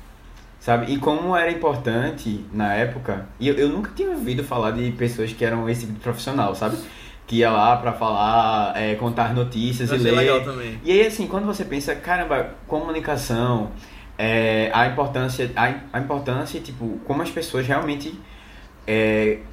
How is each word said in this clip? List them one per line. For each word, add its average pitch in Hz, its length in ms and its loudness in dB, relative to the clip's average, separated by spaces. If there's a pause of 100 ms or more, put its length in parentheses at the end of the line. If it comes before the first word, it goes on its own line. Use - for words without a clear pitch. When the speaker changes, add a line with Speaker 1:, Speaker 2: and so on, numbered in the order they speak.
(600)
Speaker 1:
sabe? 120 320 2
E 139 60 0
como 160 400 0
era 170 140 2
importante 127 1000 -2
na 104 220 0
época, 110 540 -2 (120)
e 120 80 -2
eu, 143 80 4
eu 143 140 4
nunca 190 260 -4
tinha 381 140 -2
ouvido 226 340 -2
falar 113 280 -2
de 120 220 -2
pessoas 117 380 -2
que 117 140 -2
eram 113 240 0
esse 120 120 0
tipo 110 120 -6
de 107 60 -10
profissional, 117 560 -2
sabe? 110 200 -2 (520)
Que 117 100 0
ia 117 140 6
lá 110 260 6
pra 120 160 -2
falar, 107 840 2
é, 107 200 0
contar 117 400 0
notícias 123 560 0
Speaker 2:
Eu 131 60 2
Speaker 1:
e - 20 2
Speaker 2:
achei 117 120 6
Speaker 1:
ler. 120 60 6
Speaker 2:
legal 131 260 4
também. 120 400 -8
Speaker 1:
E 160 80 2
aí, 202 140 8
assim, 214 220 -2
quando 196 180 -2
você 202 180 -2
pensa, 143 320 -2
caramba, 156 600 -2 (120)
comunicação, 127 1000 -2 (480)
é, 110 560 2
a 120 140 6
importância, 127 680 -2
a, 123 180 2 (200)
a 123 80 0
importância, 143 580 -4
tipo, 117 460 -8
como 143 160 0
as 170 100 -4
pessoas 135 340 -2
realmente, 143 540 -2 (680)
é, 107 520 4 (160)